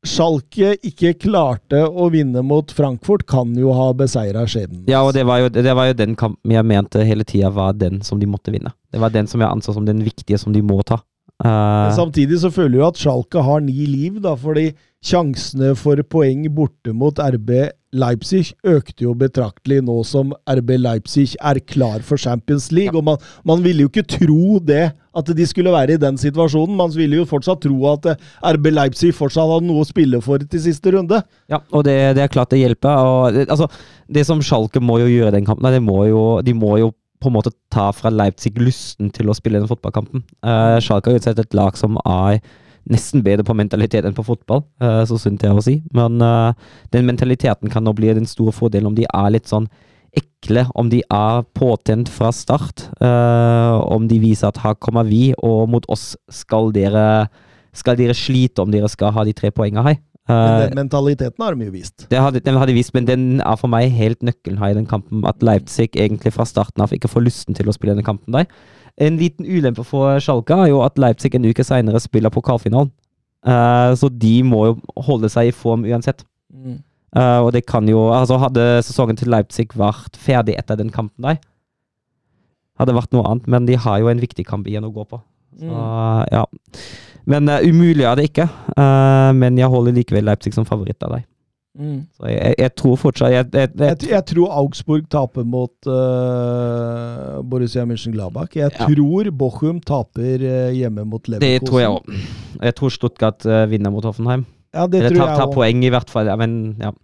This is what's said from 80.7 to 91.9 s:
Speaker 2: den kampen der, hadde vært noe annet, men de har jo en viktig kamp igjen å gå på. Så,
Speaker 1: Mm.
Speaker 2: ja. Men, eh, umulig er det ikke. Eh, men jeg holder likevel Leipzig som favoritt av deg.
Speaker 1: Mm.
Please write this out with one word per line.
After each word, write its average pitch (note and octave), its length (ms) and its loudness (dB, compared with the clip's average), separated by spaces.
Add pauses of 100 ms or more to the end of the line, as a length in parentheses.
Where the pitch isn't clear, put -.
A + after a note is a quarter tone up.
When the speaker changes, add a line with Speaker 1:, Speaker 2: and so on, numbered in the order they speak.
Speaker 2:
den G#2 140 -6
kampen A2 360 -10
der, D#3 120 -2 (1400)
hadde B2+ 160 0
vært A#2+ 180 -2
noe A#2+ 160 2
annet, A#2 180 -4
men B2 200 2
de B2 100 2
har A#2 240 0
jo A2+ 80 2
en A#2+ 140 0
viktig - 240 -8
kamp G2+ 200 -8
igjen G#2+ 200 -8
å A2 80 -12
gå G#2+ 120 -12
på. A2+ 140 -18 (380)
Så, D#3+ 100 -12
Speaker 1:
Mm. A2+ 640 -2
Speaker 2:
ja. A2 120 0 (840)
Men, D3 220 2
eh, D3 140 2
umulig E3 420 4
er A#2+ 120 2
det D3 160 0
ikke. E3 160 0 (280)
Eh, C3+ 560 4
men B2+ 240 4
jeg B2+ 140 4
holder B2 220 2
likevel A#2 320 0
Leipzig G#2+ 300 -2
som A2 100 0
favoritt G#2 380 -6
av - 100 -8
deg. B2 120 -8 (520)
Speaker 1:
Mm. D3 380 -10